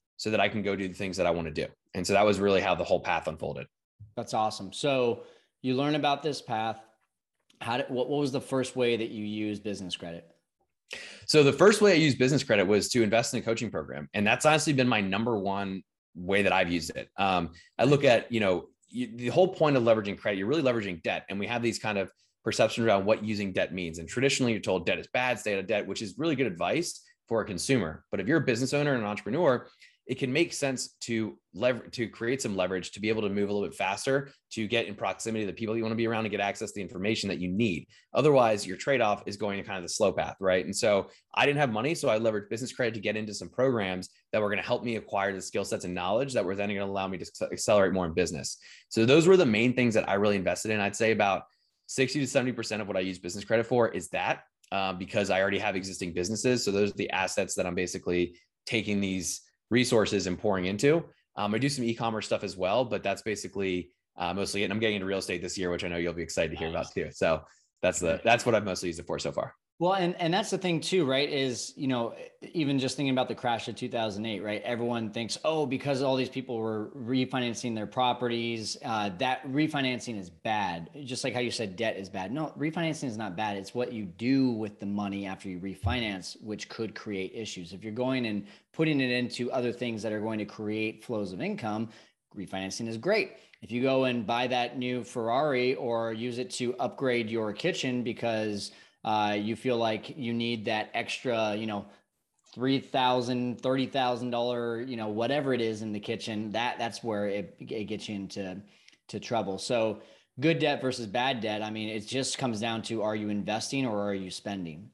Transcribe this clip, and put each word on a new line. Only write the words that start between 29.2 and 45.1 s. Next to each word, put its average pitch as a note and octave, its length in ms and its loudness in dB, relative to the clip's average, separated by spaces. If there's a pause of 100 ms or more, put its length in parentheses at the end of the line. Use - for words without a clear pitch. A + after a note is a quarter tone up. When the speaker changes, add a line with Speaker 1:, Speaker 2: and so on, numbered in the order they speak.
Speaker 1:
it C3 120 -4
can C3 140 -2
make E3+ 220 2
sense - 480 -4
to A2 360 -2 (160)
lever-, A2+ 360 0
to A#2 180 -4
create A#2+ 340 -2
some G#2+ 140 -2
leverage, F#2 360 -2
to G2+ 100 -10
be G#2+ 80 0
able A2 140 2
to G2+ 60 0
move G2+ 200 0
a G#2 40 0
little G2+ 140 0
bit D#2+ 80 -10
faster, C3+ 540 0 (220)
to A2 140 -4
get G#2+ 220 0
in G2+ 80 -10
proximity A2 480 -2
to F#2+ 80 -2
the - 20 -8
people A2 220 -4
you A#2 80 -2
wanna A2 120 -2
be A2+ 120 0
around A2 160 0
and G#2 80 -2
get G2+ 80 -2
access G2+ 320 -2
to - 40 -14
the G2+ 60 -8
information G2 460 -2
that E2+ 120 -2
you F2+ 100 -2
need. F#2 360 0 (280)
Otherwise, A#2+ 520 6
your F#2 120 -6
trade-off A2+ 480 2
is G#2 100 -6
going G2+ 300 -2
kind G#2 100 -6
of F2+ 80 -6
the E2 60 -10
slow F#2+ 240 2
path, D#2 260 -2
right? F#2 240 4
And F2+ 100 -6
so G2+ 360 2 (240)
I A#2+ 120 4
didn't C#3+ 140 2
have C3 140 4
money, A2+ 200 0
so C#3 140 -2
I A2 100 4
leveraged G#2+ 320 0
business A#2+ 220 -4
credit A#2 220 -2
to A2 80 -8
get G#2 160 -2
into G#2+ 160 -6
some F#2 160 -10
programs G2+ 580 0 (240)
that A2 100 2
were G#2 80 2
gonna G2 120 0
help A#2 240 -2
me A#2+ 100 -2
acquire G2 380 -2